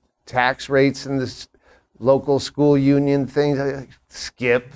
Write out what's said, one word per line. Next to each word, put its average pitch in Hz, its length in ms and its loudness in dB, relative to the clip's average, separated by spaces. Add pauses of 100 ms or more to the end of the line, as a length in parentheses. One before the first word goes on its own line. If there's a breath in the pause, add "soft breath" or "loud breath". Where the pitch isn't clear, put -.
(260)
tax 123 440 -2
rates 139 360 2
and 139 140 -4
the 127 60 -2
s-, - 220 -12 (520 soft breath)
local 135 400 2
school 147 360 0
union 139 520 2
things, 147 320 0
I, 139 280 -6 (220)
skip, - 680 -4